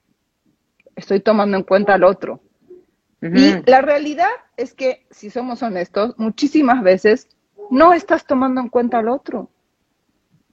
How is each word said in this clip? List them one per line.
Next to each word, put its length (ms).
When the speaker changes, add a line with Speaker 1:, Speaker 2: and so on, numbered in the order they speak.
Speaker 1:
estoy 240
tomando 380
en 60
cuenta 320
al 100
otro. 340
Speaker 2:
Ujú. 160
Speaker 1:
Y 300
la 140
realidad 460
es 160
que, 360
si 200
somos 340
honestos, 540
muchísimas 640
veces 460
no 220
estás 320
tomando 340
en 80
cuenta 320
al 80
otro. 420